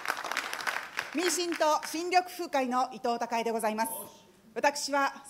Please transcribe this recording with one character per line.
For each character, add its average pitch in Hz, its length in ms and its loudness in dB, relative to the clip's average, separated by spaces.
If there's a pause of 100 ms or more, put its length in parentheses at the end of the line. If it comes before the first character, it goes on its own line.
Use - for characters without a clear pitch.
(1160)
民 349 160 2
進 349 240 0
党 302 320 4
新 349 220 -4
緑 359 160 6
風 349 240 -8
会 262 180 2
の 254 240 2
伊 233 80 -10
藤 233 180 0
孝 233 220 -2
恵 220 60 0
で 226 60 0
ご 202 100 0
ざ 214 80 2
い 220 60 0
ま 226 100 0
す。 - 60 -4 (640)
私 285 380 2
は 277 380 2